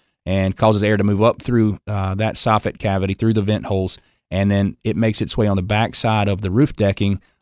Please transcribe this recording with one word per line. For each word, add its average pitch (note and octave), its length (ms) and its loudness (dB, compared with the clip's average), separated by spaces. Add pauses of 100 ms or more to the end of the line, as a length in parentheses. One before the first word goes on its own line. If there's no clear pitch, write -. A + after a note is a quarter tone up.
(260)
and F#2+ 300 0
causes G#2+ 260 4
air G#2 140 2
to G2+ 80 0
move G2+ 180 2
up A#2 200 2
through, A2 440 0
uh, F#2+ 280 -4
that G#2+ 220 -2
soffit G#2+ 420 0
cavity, G2 360 0
through A2+ 200 0
the G#2+ 80 0
vent G#2 240 -2
holes, F#2+ 320 -4 (320)
and G2 200 0
then G2+ 340 0
it A2+ 120 -2
makes A2 240 0
its - 160 -6
way G#2+ 100 2
on G2+ 100 0
the F#2+ 60 -2
back G#2+ 320 -2
side G#2+ 340 0
of G2+ 140 -2
the G2 80 -2
roof B2+ 260 2
decking G2+ 440 0 (220)